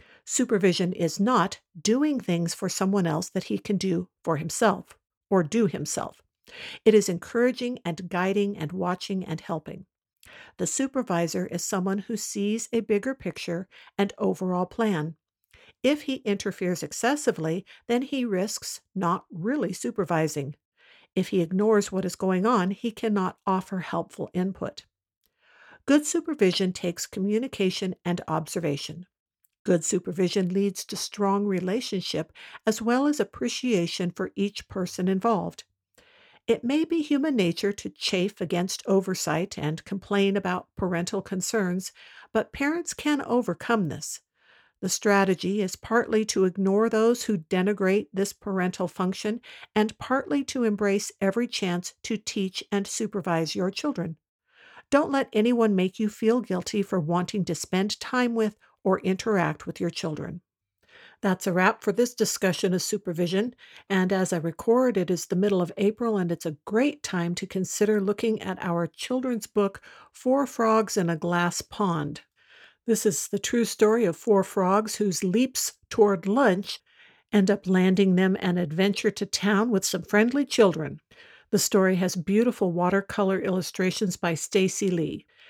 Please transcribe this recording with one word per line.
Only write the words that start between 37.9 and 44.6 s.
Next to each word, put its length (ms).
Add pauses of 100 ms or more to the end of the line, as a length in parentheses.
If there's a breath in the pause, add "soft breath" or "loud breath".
against 480
oversight 720
and 260
complain 540
about 300 (100)
parental 440
concerns, 720 (400 loud breath)
but 220
parents 400
can 280
overcome 680
this. 320 (580 soft breath)